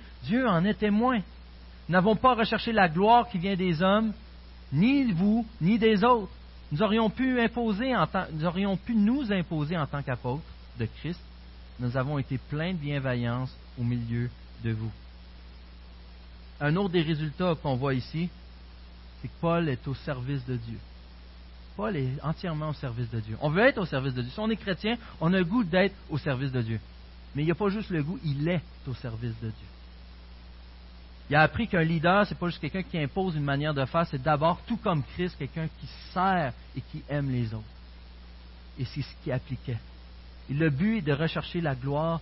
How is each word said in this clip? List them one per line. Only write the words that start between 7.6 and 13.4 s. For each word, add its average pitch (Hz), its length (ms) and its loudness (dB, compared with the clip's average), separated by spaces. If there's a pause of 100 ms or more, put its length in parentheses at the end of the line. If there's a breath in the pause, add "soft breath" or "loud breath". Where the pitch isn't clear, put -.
en 165 120 4
tant, 185 260 -2
nous 156 120 -2
aurions 190 300 2
pu 233 200 -2
nous 220 360 4
imposer 170 460 0
en 151 80 0
tant 143 160 -4
qu'apôtres 131 420 -4 (360)
de 113 80 0 (120)
Christ. 165 200 -6 (600)
Nous 123 180 -2
avons 139 220 0
été 131 180 -2
pleins 156 360 -4
de 185 40 -4
bienveillance 131 800 -2 (240)